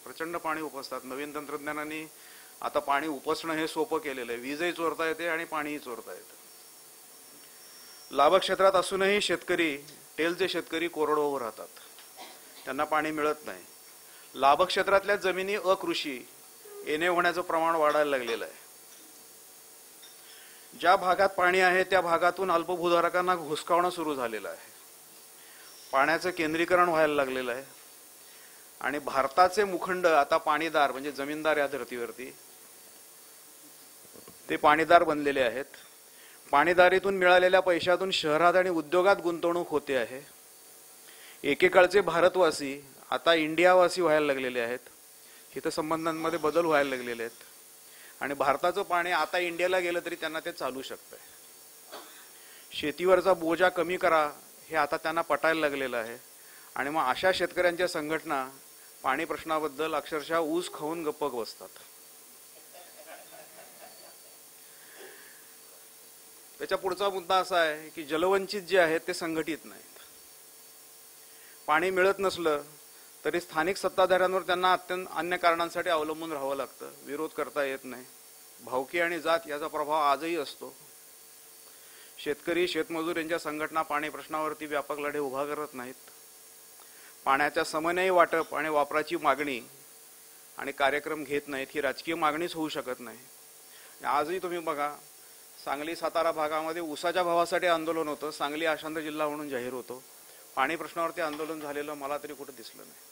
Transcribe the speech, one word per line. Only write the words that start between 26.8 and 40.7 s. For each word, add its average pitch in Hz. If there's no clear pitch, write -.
व्हायला 156
लागलेलं 131
आहे 131
आणि 139
भारताचे 143
मुखंड 180
आता 156
पाणीदार 151
म्हणजे 135
जमीनदार 147
या 143
धर्तीवरती 123
ते 156
पाणीदार 160
बनलेले 147
आहेत. 123
पाणीदारीतून 180
मिळालेल्या 185
पैशातून 180
शहरात 165
आणि 185
उद्योगात 180
गुंतवणूक 170
होते 143
आहे. 123